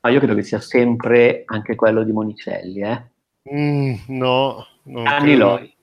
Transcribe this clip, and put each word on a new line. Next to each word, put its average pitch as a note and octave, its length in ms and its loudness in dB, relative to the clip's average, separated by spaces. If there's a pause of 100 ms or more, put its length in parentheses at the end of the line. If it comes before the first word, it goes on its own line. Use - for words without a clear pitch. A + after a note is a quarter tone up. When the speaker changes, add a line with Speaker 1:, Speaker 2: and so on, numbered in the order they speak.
Speaker 1:
Ma A#2+ 100 0
io C3 80 4
credo A#2+ 160 2
che G#2 80 -2
sia G#2 180 -6
sempre A#2+ 840 2
anche G#2+ 280 -6
quello A2 300 2
di A2 80 -4
Monicelli, G2+ 720 -8
eh? A#2 200 -6 (500)
Speaker 2:
Mm, C#3+ 420 -2 (140)
no, B2+ 580 -2 (180)
non B2 200 -12
Speaker 1:
Nanni D3 220 0
Speaker 2:
credo. C#3 200 6
Speaker 1:
Loi. G2 360 -2